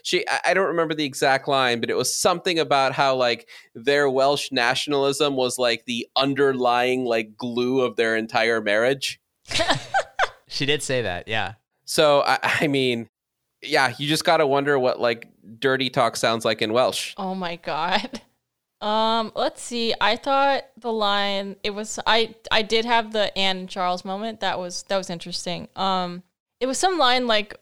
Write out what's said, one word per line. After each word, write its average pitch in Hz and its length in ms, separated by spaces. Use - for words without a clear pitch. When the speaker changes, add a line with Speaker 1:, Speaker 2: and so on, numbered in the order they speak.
Speaker 1:
she, - 260
I, - 200
I 175 60
don't 190 120
remember 165 260
the 151 140
exact 135 420
line, 127 320
but 117 80
it 113 80
was 123 180
something 180 440
about 135 340
how, 135 240
like, 120 320
their 143 360
Welsh 139 420
nationalism 139 840
was, 127 240
like, 120 280
the 120 280
underlying, 127 920
like, 113 320
glue 123 420
of 120 160
their 113 200
entire 113 440
marriage. 113 580
Speaker 2:
<laughs> - 100
She 143 140
did 143 160
say 127 200
that, 90 260
yeah. 107 260
Speaker 1:
So, 147 420
I, 131 160
I - 240
mean, 127 420
yeah, 135 360
you 143 100
just 151 160
gotta 160 200
wonder 139 360
what, 123 200
like, 117 280
dirty 131 300
talk 120 260
sounds 117 280
like 110 160
in 110 120
Welsh. 113 440
Speaker 3:
Oh 190 200
my 175 180
God. 175 680
Um, 220 560
let's 277 260
see. 226 380
I 214 160
thought 277 480
the 233 160
line, 202 720
it 208 80
was, 208 340
I, 226 300
I 220 120
did 220 220
have 233 280
the 208 260
Anne 190 200
and 185 100
Charles 180 360
moment. 214 360
That 190 180
was, 180 300
that 196 80
was 185 120
interesting. 175 680
Um, 180 480
it 254 80
was 262 120
some 370 200
line 247 300
like, 208 340